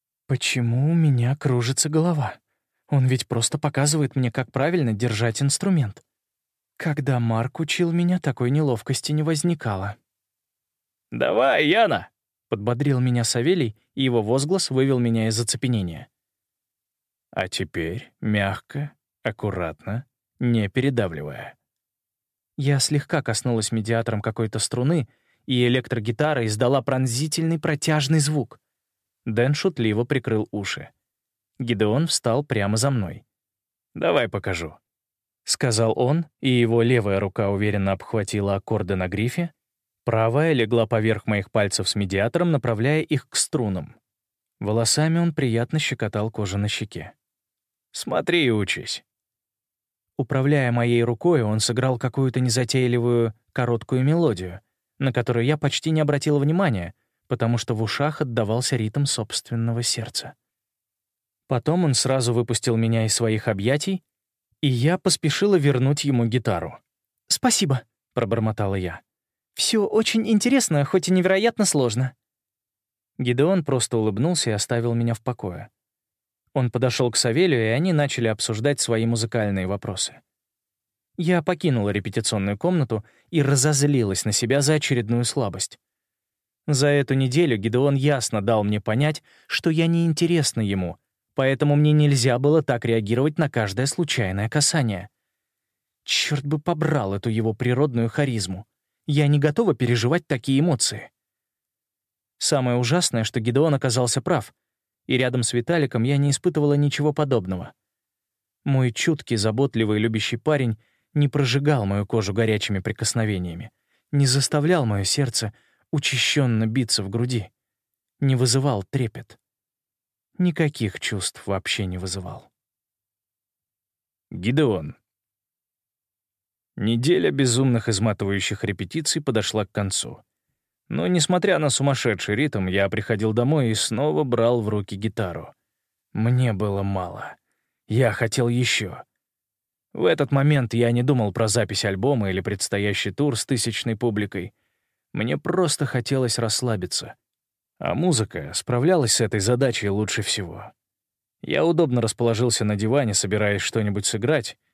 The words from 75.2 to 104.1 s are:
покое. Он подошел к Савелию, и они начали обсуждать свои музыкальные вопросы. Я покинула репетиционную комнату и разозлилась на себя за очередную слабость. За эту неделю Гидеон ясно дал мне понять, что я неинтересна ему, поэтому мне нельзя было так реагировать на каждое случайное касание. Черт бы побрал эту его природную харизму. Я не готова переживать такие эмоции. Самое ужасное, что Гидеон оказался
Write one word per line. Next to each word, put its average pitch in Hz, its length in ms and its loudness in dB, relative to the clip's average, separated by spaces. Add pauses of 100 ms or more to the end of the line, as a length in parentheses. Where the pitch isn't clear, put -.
покое. 104 480 -8 (840)
Он 123 180 0
подошел 123 400 0
к - 60 -6
Савелию, 131 460 2
и 110 80 2
они 165 220 2
начали 139 360 0
обсуждать 117 520 -2
свои 113 260 0
музыкальные 110 600 0
вопросы. 95 560 -6 (960)
Я 175 240 2
покинула 131 480 0
репетиционную 104 680 -2
комнату 143 460 -2 (260)
и 156 120 2
разозлилась 135 840 2
на 104 80 -2
себя 127 280 0
за 147 140 2
очередную 120 500 0
слабость. 98 540 -4 (880)
За 143 220 2
эту 143 260 2
неделю 135 420 2
Гидеон 123 380 2
ясно 131 480 0
дал 107 220 2
мне 104 160 0
понять, 143 420 0 (240)
что - 240 -2
я 165 160 2
неинтересна 165 760 2
ему, 95 380 -2 (360)
поэтому 139 420 2
мне 151 160 6
нельзя 135 460 4
было 147 240 4
так 120 220 -2
реагировать 117 540 0
на 156 100 0
каждое 107 380 -2
случайное 110 640 -2
касание. 117 600 0 (960)
Черт - 400 -2
бы 147 140 -2
побрал 147 560 0
эту 107 160 -2
его 110 240 0
природную 120 540 0
харизму. 104 580 -4 (400)
Я 147 220 2
не 147 100 4
готова 151 360 2
переживать 120 520 0
такие 135 340 0
эмоции. 139 500 0 (1300)
Самое 127 380 0
ужасное, 123 480 0
что 120 160 -4
Гидеон 135 340 2
оказался 123 460 0